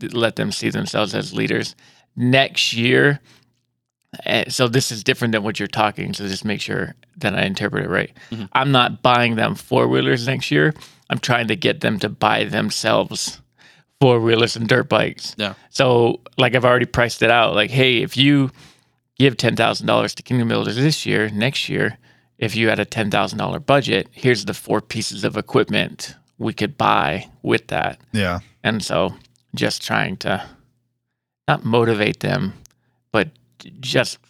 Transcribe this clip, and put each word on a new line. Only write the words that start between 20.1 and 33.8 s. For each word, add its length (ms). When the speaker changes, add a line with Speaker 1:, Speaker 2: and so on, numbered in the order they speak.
Speaker 1:
to 80
Kingdom 260
Builders 260
this 300
year, 240
next 400
year, 280
if 180
you 120
had 120
a 60
ten 240
thousand 300
dollar 200
budget, 520
here's 340
the 80
four 280
pieces 420
of 140
equipment 800
we 160
could 240
buy 520
with 240
that." 300
Speaker 3:
Yeah. 280
Speaker 1:
And 200
so 300
just 260
trying 360
to 260
not 160
motivate 560
them, 340
but 160
just 380